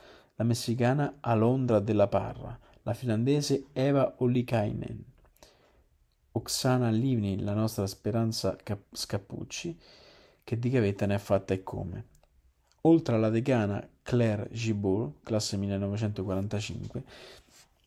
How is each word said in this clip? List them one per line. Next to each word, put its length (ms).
la 100
messicana 720
Alondra 600
De 140
La 140
Parra, 500
la 100
finlandese 800
Eva 460
Ollikainen, 920
Oksana 560
Livni, 520
la 120
nostra 320
Speranza 680
Cap-, 400
Scappucci, 840
che 140
di 120
gavetta 360
ne 100
ha 40
fatta 340
e 80
come. 440
Oltre 340
alla 140
decana 560
Claire 500
Gibault, 720
classe 340
millenovecentoquarantacinque, 1500